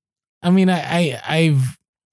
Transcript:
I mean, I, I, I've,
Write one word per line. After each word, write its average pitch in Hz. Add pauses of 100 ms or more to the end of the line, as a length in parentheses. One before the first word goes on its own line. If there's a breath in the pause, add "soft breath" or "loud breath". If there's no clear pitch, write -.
(420)
I 175
mean, 185
I, 180
I, 160
I've, 147 (360)